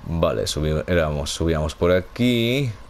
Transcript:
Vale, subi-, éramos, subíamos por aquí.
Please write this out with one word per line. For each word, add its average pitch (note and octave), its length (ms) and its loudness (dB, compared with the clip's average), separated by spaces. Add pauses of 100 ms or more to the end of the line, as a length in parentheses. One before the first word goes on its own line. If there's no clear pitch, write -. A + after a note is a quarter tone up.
Vale, D2+ 420 0
subi-, D2+ 400 0
éramos, D2+ 440 0
subíamos D#2+ 440 -2
por F2+ 180 2
aquí. A#2+ 760 0 (200)